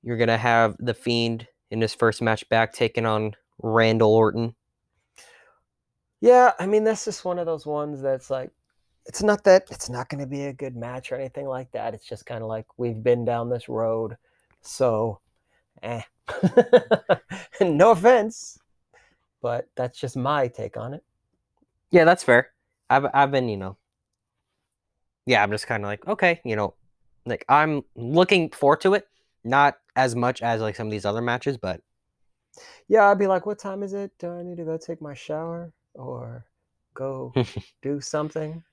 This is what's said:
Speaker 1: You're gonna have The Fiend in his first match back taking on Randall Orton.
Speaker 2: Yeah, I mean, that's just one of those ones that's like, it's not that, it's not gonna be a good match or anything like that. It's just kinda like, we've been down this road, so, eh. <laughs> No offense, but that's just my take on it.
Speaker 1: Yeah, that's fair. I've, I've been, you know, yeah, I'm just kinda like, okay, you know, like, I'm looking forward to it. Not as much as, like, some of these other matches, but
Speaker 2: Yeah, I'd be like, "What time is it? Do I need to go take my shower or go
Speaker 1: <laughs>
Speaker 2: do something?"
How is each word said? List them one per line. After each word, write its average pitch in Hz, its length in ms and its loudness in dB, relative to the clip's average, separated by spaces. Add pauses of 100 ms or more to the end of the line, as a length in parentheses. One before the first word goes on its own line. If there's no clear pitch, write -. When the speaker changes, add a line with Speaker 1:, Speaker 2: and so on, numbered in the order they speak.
Speaker 1:
You're 120 140 -6
gonna 117 200 2
have 117 420 2
The 120 140 -4
Fiend 117 540 -4 (240)
in 113 100 -2
his 110 120 0
first 113 280 0
match 110 280 -2
back 113 240 0
taking 113 320 -2
on 107 300 -2 (240)
Randall 113 540 4
Orton. 110 420 2 (1700)
Speaker 2:
Yeah, 247 380 8
I 180 60 -8
mean, 214 180 2
that's 220 220 -2
just - 200 -8
one 180 140 -4
of 175 60 -4
those 160 200 -6
ones 147 360 -6
that's 135 280 -4
like, 131 200 -6 (560)
it's - 160 -10
not 208 220 2
that, 190 260 6
it's - 200 -12
not 123 200 -8
gonna 139 180 -8
be 139 180 -8
a 139 80 -10
good 131 220 -12
match 123 360 -10
or 127 40 -6
anything 135 320 -10
like 131 240 -10
that. 110 220 -8
It's 110 120 -18
just - 200 -14
kinda 117 200 -10
like, 110 200 -8 (120)
we've 117 260 -6
been 120 220 2
down 117 240 -4
this 120 200 -6
road, 113 480 -4 (440)
so, 113 580 -2 (640)
eh. 117 180 -10 (260)
<laughs> - 140 -8 (1200)
No 180 300 6
offense, 220 680 2 (840)
but 120 340 -6
that's 123 240 -6
just 135 180 -8
my 135 300 0
take 110 300 -12
on 117 160 -10
it. - 100 -18 (880)
Speaker 1:
Yeah, 170 140 8
that's 180 180 4
fair. 123 260 4 (400)
I've, 139 240 2
I've 139 180 2
been, 131 180 0
you 101 80 -6
know, 95 200 -10 (1500)
yeah, 113 180 4
I'm 104 80 0
just 104 160 -6
kinda 104 180 -4
like, 104 220 -8
okay, 180 360 0
you 113 120 -4
know, 104 180 -4 (520)
like, 120 240 -8
I'm 147 340 2 (120)
looking 165 540 2
forward 147 320 2
to 190 140 2
it. 208 120 -6 (360)
Not 139 340 2 (180)
as 127 200 0
much 123 260 -2
as, 117 200 -2
like, 107 140 -4
some 110 120 -8
of 107 40 -6
these 104 140 -8
other 107 160 -2
matches, 120 360 -4
but 92 240 -8 (1040)
Speaker 2:
Yeah, 202 220 6
I'd 196 100 4
be 202 80 0
like, 185 180 0
"What 208 140 -6
time 202 240 -10
is 190 100 -8
it? 202 240 -10
Do 175 140 -12
I 175 100 -12
need 175 160 -14
to 170 60 -12
go 160 140 -6
take 165 240 -12
my 147 120 -14
shower 165 580 -10 (220)
or 123 520 -14 (480)
go 131 420 -12
Speaker 1:
<laughs> - 480 -6
Speaker 2:
do 143 180 -6
something?" 156 720 -8